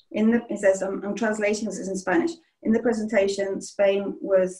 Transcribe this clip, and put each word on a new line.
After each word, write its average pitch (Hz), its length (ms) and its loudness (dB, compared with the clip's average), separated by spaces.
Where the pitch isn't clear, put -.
in 220 180 2
the, 233 180 4
it - 160 -6
says, 196 180 4
I'm, 190 220 -4
I'm 202 100 -4
translating 214 520 -2
this 180 220 -6
in 190 80 -4
Spanish. 247 360 0
In 220 100 2
the 226 160 2
presentation, 196 720 0
Spain 196 600 0
was 185 400 2